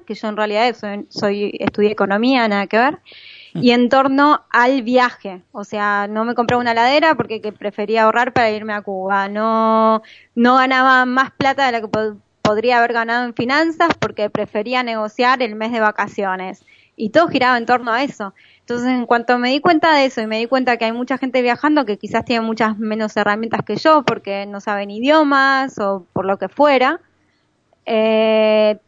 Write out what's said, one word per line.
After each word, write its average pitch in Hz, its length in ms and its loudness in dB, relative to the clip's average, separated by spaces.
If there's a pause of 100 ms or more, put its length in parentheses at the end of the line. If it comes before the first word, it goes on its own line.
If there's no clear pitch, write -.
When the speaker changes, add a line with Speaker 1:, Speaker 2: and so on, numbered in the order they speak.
Speaker 1:
que - 80 -10
yo 214 140 -10
en 208 100 -6
realidad 214 420 0
soy, 208 300 -10
soy, 202 500 -4
estudié 208 320 0
economía, 220 560 0
nada 202 200 -2
que 214 100 0
ver, 262 220 2 (540)
Speaker 2:
Mm. 170 100 -4
Speaker 1:
y 247 80 6
en 240 180 2
torno 269 500 4 (100)
al 247 320 2
viaje. 233 600 -2 (100)
O 208 140 -12
sea, 208 440 -2
no 214 140 -4
me 240 120 -4
compré 240 200 0
una 240 160 0
heladera 277 440 2
porque 220 260 -6
que 214 100 -8
prefería 208 520 -2
ahorrar 226 280 2
para 233 180 2
irme 214 220 -6
a 208 100 -6
Cuba. 196 460 -4
No, 220 760 2 (320)
no 247 200 4
ganaba 262 500 4
más 254 260 0
plata 277 340 0
de 254 80 0
la 233 80 -4
que 214 80 -8
po-, 214 260 -4 (280)
podría 220 340 2
haber 233 160 2
ganado 233 320 -2
en 240 80 -8
finanzas 311 560 0 (100)
porque 208 300 -4
prefería 220 540 -4
negociar 240 580 -2
el 214 140 -4
mes 220 180 -6
de 233 80 -2
vacaciones. 202 840 -4 (320)
Y 208 140 -6
todo 320 180 4
giraba 254 300 2
en 233 80 -6
torno 240 260 0
a 240 120 0
eso. 208 300 -8 (280)
Entonces, 240 260 -6
en 254 180 0
cuanto 240 320 2
me 247 120 -2
di 277 100 0
cuenta 320 380 4
de 269 80 4
eso 262 160 -4
y 220 60 -6
me 220 120 -4
di 233 60 -4
cuenta 247 320 0
que 233 80 -4
hay 226 80 -2
mucha 247 240 -4
gente 254 240 -2
viajando 277 440 0
que 202 120 -4
quizás 226 260 -4
tiene 226 220 -2
muchas 220 340 -2
menos 214 380 -6
herramientas 214 480 -2
que 208 100 -6
yo 311 280 4
porque 196 420 -8
no 202 160 -12
saben 202 300 -6
idiomas 269 840 0
o 196 360 -4
por 190 120 -4
lo 190 140 -2
que 190 80 -6
fuera, 277 540 2 (800)
eh, 220 960 2 (100)